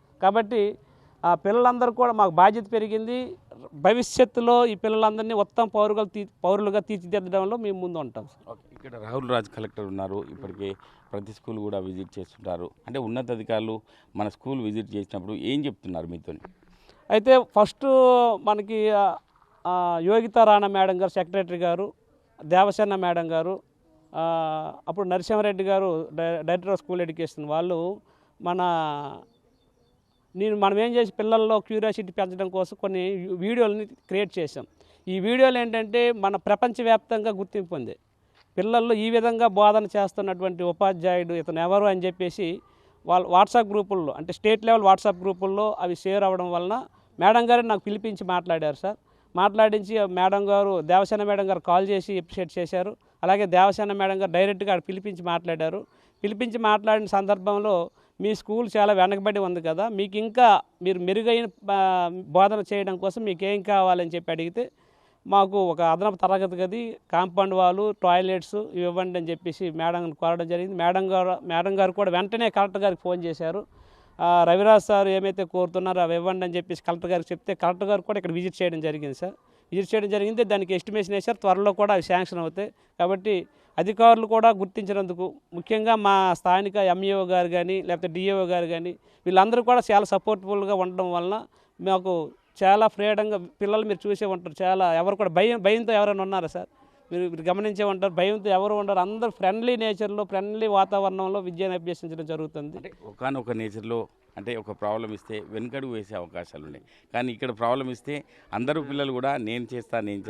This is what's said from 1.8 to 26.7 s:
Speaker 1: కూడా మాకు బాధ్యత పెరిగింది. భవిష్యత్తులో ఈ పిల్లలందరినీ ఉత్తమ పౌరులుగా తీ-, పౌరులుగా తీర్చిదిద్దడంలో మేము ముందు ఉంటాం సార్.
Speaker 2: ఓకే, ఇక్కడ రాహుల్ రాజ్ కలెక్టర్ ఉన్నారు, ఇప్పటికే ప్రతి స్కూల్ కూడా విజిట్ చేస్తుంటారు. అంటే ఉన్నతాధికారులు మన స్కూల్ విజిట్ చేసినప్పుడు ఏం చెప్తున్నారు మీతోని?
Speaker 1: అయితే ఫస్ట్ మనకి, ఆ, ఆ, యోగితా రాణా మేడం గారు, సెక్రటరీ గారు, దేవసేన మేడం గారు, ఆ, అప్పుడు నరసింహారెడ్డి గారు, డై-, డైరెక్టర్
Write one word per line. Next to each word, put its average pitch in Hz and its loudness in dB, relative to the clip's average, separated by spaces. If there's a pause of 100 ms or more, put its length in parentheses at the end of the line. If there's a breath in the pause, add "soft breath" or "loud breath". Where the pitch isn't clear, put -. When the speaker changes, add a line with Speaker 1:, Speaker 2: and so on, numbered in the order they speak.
Speaker 1:
కూడా 240 2
మాకు 190 4
బాధ్యత 202 4 (100)
పెరిగింది. 220 -4 (380)
భవిష్యత్తులో 240 4
ఈ 220 0
పిల్లలందరినీ 220 0
ఉత్తమ 208 0
పౌరులుగా 214 2
తీ-, 202 -8 (160)
పౌరులుగా 202 2
తీర్చిదిద్దడంలో 190 -4
మేము 202 -6
ముందు 180 -8
ఉంటాం 117 -10
సార్. - -20
Speaker 2:
ఓకే, - -20
ఇక్కడ 120 -20
రాహుల్ 123 -8
రాజ్ 117 0
కలెక్టర్ 107 -10
ఉన్నారు, 95 -6
ఇప్పటికే 98 -10 (380 soft breath)
ప్రతి 104 -12
స్కూల్ 110 -12
కూడా 101 -6
విజిట్ 95 -10
చేస్తుంటారు. 90 -10 (160)
అంటే 127 -8
ఉన్నతాధికారులు 113 -6 (340 soft breath)
మన 104 -4
స్కూల్ 131 -8
విజిట్ 107 -6
చేసినప్పుడు 98 -8
ఏం 123 -4
చెప్తున్నారు 90 -10
మీతోని? 85 -14 (680 soft breath)
Speaker 1:
అయితే 233 6
ఫస్ట్ - 0 (600)
మనకి, 214 -2
ఆ, 202 2 (500)
ఆ, 175 0
యోగితా 226 4
రాణా 208 6
మేడం 190 2
గారు, 190 0
సెక్రటరీ 175 -4
గారు, 175 -2 (500)
దేవసేన 196 2
మేడం 170 -2
గారు, 165 -2 (540)
ఆ, 160 -4 (140)
అప్పుడు 180 -4
నరసింహారెడ్డి 196 0
గారు, 190 0
డై-, 165 -4
డైరెక్టర్ 180 -2